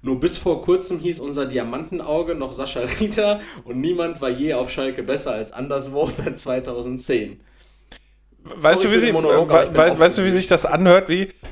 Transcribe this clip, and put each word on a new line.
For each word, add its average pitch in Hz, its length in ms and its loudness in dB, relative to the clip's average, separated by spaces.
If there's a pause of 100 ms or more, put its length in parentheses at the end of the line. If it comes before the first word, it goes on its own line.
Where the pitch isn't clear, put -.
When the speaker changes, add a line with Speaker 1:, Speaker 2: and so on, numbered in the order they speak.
Speaker 1:
Nur 131 180 -2
bis 170 160 0
vor 170 240 -2
kurzem 185 380 0
hieß 170 200 -4
unser 143 280 -6
Diamantenauge 151 880 -4
noch 135 180 -8
Sascha 135 280 -8 (200)
Rita 208 400 0 (240)
und 123 160 -8
niemand 170 400 -2
war 135 80 -2
je 139 240 -2
auf 127 180 -2
Schalke 131 320 -6
besser 131 300 -4
als 110 180 -8
anderswo 139 560 -4
<laughs> - 20 -4
seit - 280 -6
zweitausendzehn. 123 1040 -4 (1000)
Speaker 2:
Weißt 165 400 2
Speaker 1:
Sorry - 0 -
Speaker 2:
du, - 0 -
wie - 60 2
Speaker 1:
für 208 80 4
den 233 100 4
Speaker 2:
sie, 226 60 2
Speaker 1:
Monolog, 160 360 4
Speaker 2:
we-, 151 60 2
Speaker 1:
aber 165 100 8
ich - 60 -6
bin 156 80 2
Speaker 2:
we-, 160 220 6
weißt 170 180 6
du, 202 40 2
wie 185 40 2
Speaker 1:
aufgeregt. 185 80 2
Speaker 2:
sich 185 140 2
das - 180 4
anhört? 180 420 6
Wie, 185 200 0 (240)